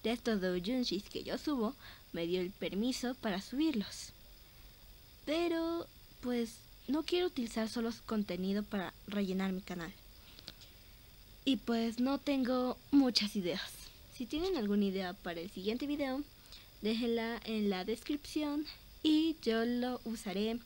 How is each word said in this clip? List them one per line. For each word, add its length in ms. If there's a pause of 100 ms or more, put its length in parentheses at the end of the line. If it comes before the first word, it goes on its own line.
de 80
estos 300
doujinshis 680
que 160
yo 140
subo 380 (380)
me 120
dio 160
el 100
permiso 640
para 260
subirlos. 680 (1160)
Pero, 600 (360)
pues, 340 (320)
no 160
quiero 240
utilizar 420
solo 220
su 120
contenido 600
para 300 (140)
rellenar 440
mi 100
canal. 320 (1500)
Y 120
pues 420
no 180
tengo 600 (140)
muchas 440
ideas. 360 (440)
Si 100
tienen 320
alguna 280
idea 280
para 260
el 100
siguiente 380
video, 360 (580)
déjenla 640
en 240
la 160
descripción 800 (380)
y 400
yo 200
lo 400
usaré 640